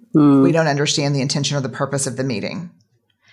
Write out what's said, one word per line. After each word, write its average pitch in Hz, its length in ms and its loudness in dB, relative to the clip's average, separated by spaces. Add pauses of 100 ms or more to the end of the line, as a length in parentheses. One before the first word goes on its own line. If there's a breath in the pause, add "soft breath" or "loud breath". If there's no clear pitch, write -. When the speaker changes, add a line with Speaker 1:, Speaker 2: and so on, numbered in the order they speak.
(120)
Speaker 1:
Hmm. 143 300 6
Speaker 2:
We 139 100 4
don't 160 160 0
understand 143 480 -2
the 135 40 -2
intention 143 360 -2
or 143 40 -2
the 127 80 -6
purpose 139 380 -6
of 123 100 -8
the 131 80 -4
meeting. 120 460 -8 (640 loud breath)